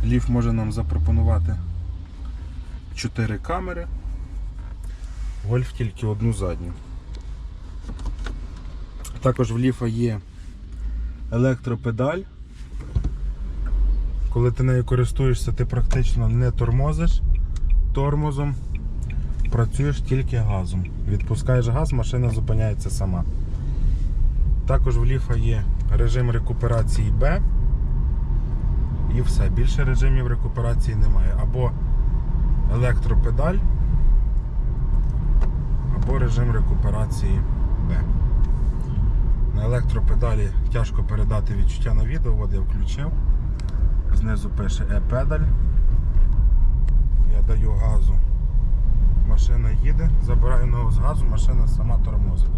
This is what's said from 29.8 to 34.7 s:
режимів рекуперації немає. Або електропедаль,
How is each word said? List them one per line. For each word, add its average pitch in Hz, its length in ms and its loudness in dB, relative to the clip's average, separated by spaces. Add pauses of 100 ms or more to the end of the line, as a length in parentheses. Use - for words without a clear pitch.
режимів 127 440 2
рекуперації 117 680 -2
немає. 104 460 4
Або 123 300 0 (1000)
електропедаль, 120 840 2 (2500)